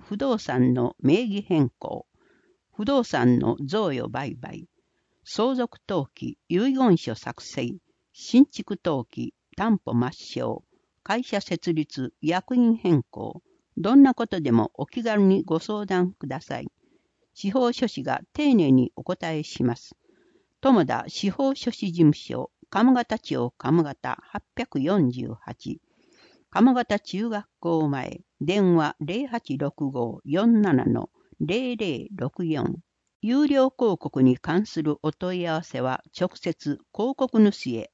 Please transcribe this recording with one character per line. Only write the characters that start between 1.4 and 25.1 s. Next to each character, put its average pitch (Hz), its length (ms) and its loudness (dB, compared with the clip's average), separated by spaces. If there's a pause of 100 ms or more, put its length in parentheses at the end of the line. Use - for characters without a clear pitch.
変 151 260 2
更。 - 380 -12 (640)
不 214 120 -8
動 269 180 2
産 123 380 2
の 117 200 0
贈 165 320 -2
与 117 160 -6
売 139 280 -8
買。 156 320 -16 (560)
相 254 320 -2
続 240 300 -6
登 160 280 -4
記、 - 240 -12 (100)
遺 214 240 0
言 254 240 4
書 113 200 -4
作 - 260 -12
成。 - 320 -8 (380)
新 - 340 4
築 - 360 -10
登 139 280 -2
記、 - 240 -10 (220)
担 214 280 0
保 - 60 -8
抹 120 220 -2
消。 - 500 -8 (400)
会 233 220 -4
社 202 160 -4
設 175 320 -4
立、 147 500 -4
役 175 320 -2
員 233 220 4
変 165 260 2
更。 - 400 -12 (340)
ど 202 200 4
ん 277 60 12
な 262 120 8
こ 226 140 -4
と 185 120 -2
で 135 120 0
も 113 220 4
お - 120 -6
気 - 160 -8
軽 214 200 2
に 190 200 6
ご 160 160 -2
相 208 260 -6
談 185 280 0
く - 160 -14
だ 131 120 -8
さ 127 200 -10
い。 110 80 -12 (640)
司 202 160 -4
法 247 220 2
書 240 160 -2
士 - 140 -8
が 127 200 -4 (100)
丁 294 220 4
寧 156 180 6
に 127 240 4
お - 60 -14
答 170 340 -6
え 151 60 -4
し - 220 -6
ま 120 120 0
す。 - 200 -20 (640)
友 226 260 4
田 120 220 -4
司 196 220 -4
法 269 240 -2
書 - 180 -8
士 190 200 -6
事 - 0 -
務 165 220 6
所、 - 360 -10 (200)
鴨 240 220 4
方 240 260 0
町 123 400 -4
鴨 160 240 2
方 135 400 -6
八 - 200 -12 (120)
百 233 260 -6
四 156 300 2